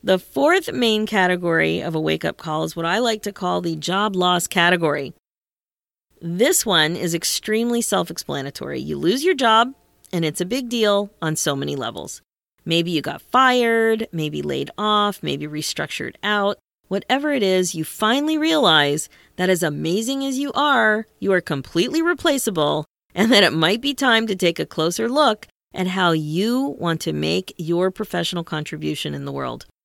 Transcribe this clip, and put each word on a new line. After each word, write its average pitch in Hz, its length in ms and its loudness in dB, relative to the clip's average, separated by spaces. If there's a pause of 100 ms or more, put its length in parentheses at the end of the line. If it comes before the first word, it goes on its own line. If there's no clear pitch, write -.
The 185 160 2
fourth 311 540 0
main 220 340 0
category 175 720 2
of 165 140 -4
a 156 60 0
wake-up 156 360 -2
call 160 280 -4
is 165 100 -8
what 165 120 -6
I 180 120 0
like 226 240 0
to 202 100 -6
call 180 280 -2
the 170 160 -4
job 190 400 -2
loss 180 300 2
category. 165 680 2 (1040)
This 196 460 2
one 165 300 2
is 165 180 -2
extremely 233 680 -2
self-explanatory. 143 1000 -4
You 147 160 -6
lose 190 280 0
your 359 100 4
job, 247 400 4 (380)
and 170 120 0
it's 151 160 -2
a 180 60 -2
big 247 220 -4
deal 208 520 0
on 156 160 -2
so 143 180 -2
many 143 220 -4
levels. 113 440 -8 (440)
Maybe 170 260 0
you 160 100 0
got 143 220 -8
fired, 226 920 2
maybe 151 300 -4
laid 143 340 -4
off, 208 460 0
maybe 147 240 -4
restructured - 760 -6
out. 208 360 0 (300)
Whatever 269 440 -2
it 262 100 0
is, 185 320 2
you 160 100 -4
finally 285 520 0
realize 185 720 2 (280)
that 180 120 0
as 180 140 2
amazing 185 640 -2
as 269 140 -2
you 285 140 -4
are, 226 540 2 (140)
you 196 120 2
are 180 80 4
completely 170 640 -2
replaceable, 196 840 0 (300)
and 113 180 4
that 202 120 8
it 123 80 4
might 165 280 2
be 277 140 -2
time 226 320 2
to 190 100 -2
take 175 220 2
a 160 80 -2
closer 180 420 -2
look 254 380 2 (280)
at 185 120 -2
how 185 260 2
you 196 680 0
want 165 240 -2
to 160 100 -4
make 156 440 -2
your 170 340 0
professional 175 540 -6
contribution 151 680 -6
in 139 100 -8
the 139 80 -8
world. 127 340 -8 (180)